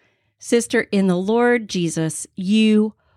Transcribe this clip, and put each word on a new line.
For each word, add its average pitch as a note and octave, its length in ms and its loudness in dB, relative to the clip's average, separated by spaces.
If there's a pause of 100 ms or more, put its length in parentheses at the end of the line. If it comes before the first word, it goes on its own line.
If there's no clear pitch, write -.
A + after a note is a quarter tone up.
(400)
Sister, - 520 -2
in G3 160 2
the F3+ 100 2
Lord A3+ 500 0
Jesus, D#3+ 580 -4 (100)
you G#3+ 600 2 (220)